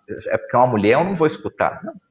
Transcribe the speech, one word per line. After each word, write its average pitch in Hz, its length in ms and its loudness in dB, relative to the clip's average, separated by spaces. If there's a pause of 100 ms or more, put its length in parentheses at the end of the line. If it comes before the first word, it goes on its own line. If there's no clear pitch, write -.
(280)
é 110 100 0
porque - 180 -4
é - 20 4
uma 123 80 6
mulher, 107 280 4
eu 156 100 2
não 190 120 -4
vou 160 100 2
escutar. - 580 -4
Não, 226 100 -12 (160)